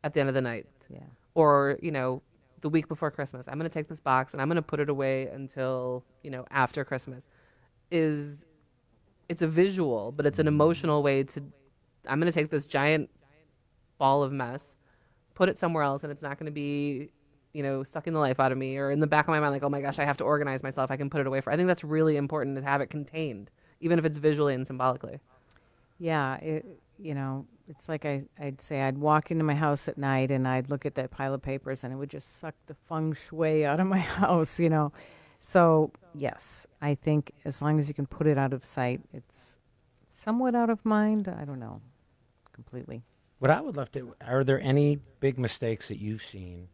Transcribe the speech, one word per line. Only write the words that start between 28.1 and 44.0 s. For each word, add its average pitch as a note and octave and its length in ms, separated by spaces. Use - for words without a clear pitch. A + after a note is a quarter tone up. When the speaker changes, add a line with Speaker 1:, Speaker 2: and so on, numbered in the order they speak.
Speaker 2:
I'd C#3 220
say C#3 220
I'd C3+ 160
walk D3+ 320
into E3 140
my D3+ 100
house D3 340
at - 80
night C3+ 360
and C3 160
I'd B2+ 200
look C#3+ 160
at C#3+ 120
that B2+ 160
pile C3+ 200
of C3 100
papers C3+ 420
and B2+ 80
it C3 40
would C#3+ 140
just - 280
suck D#3+ 160
the D3+ 80
feng D#3+ 380
shui D#3 520
out C#3+ 160
of F#3 60
my F#3+ 120
<laughs> E3+ 220
house, E3+ 400
you E3 80
know. D3+ 240
So, D#3+ 520
yes, - 520
I D3 160
think D3+ 360
as C#3+ 180
long D3+ 160
as D3 100
you D3 60
can C#3+ 120
put - 200
it D3 100
out C3+ 160
of C3 120
sight, B2 360
it's - 460
somewhat A#3+ 500
out A#3 140
of A3 140
mind. G#3+ 440
I E3 160
don't C3+ 160
know G#2+ 200
completely. B2 520
Speaker 4:
What C3 120
I D#3+ 100
would C4+ 160
love C3+ 160
to, B2 220